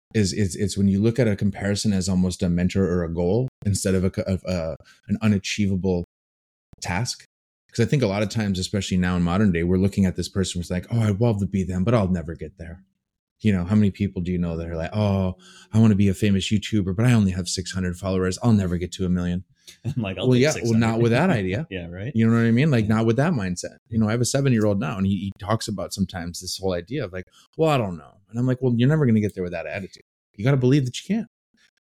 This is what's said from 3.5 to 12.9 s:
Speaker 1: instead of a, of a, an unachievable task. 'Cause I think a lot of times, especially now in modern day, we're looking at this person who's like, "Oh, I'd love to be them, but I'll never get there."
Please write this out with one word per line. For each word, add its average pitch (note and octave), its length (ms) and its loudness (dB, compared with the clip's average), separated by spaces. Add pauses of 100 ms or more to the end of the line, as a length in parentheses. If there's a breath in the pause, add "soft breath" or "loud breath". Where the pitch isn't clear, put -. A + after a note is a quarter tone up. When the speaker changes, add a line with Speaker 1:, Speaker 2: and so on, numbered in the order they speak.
Speaker 1:
instead F#2+ 300 0
of F2+ 80 2
a, F#2+ 260 0
of F#2 140 -2
a, D#2+ 320 -4 (320 soft breath)
an G2+ 140 -2
unachievable F#2+ 840 0 (800)
task. F#2+ 420 -6 (480)
'Cause A#2 140 0
I G#2 40 -2
think C#3 140 2
a A2 40 2
lot G2+ 160 -2
of G2+ 60 -2
times, G2+ 300 -2
especially F#2+ 380 -2
now F2+ 200 0
in F2 60 0
modern F#2 280 2
day, E2+ 120 0
we're F2+ 140 2
looking G2 280 2
at F2 100 0
this F2 140 -6
person F#2 300 -4
who's F2 120 -8
like, F2+ 200 -4
"Oh, A#2+ 100 0
I'd G#2+ 180 0
love A2+ 220 2
to G2 40 0
be F#2+ 180 -2
them, F#2 200 -4
but A#2 100 2
I'll G#2 140 2
never E2+ 260 -4
get D#2 240 -14
there." E2 280 -16 (560)